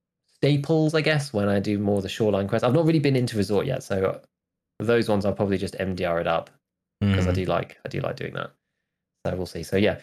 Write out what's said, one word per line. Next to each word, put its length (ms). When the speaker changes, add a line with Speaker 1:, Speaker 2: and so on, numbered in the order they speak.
Speaker 1:
staples, 580
I 80
guess, 300
when 160
I 140
do 180
more 180
of 60
the 60
Shoreline 400
quest. 160
I've 80
not 120
really 140
been 160
into 220
Resort 280
yet, 180
so 360
those 280
ones 180
I'll 80
probably 240
just 220
M 160
D 80
R 160
it 80
up, 220
'cause 240
I 60
Speaker 2:
Mm. 40
Speaker 1:
do 100
like, 400
I 20
do 140
like 160
doing 160
that. 180
So 120
we'll 80
see. 180
So 140
yeah, 260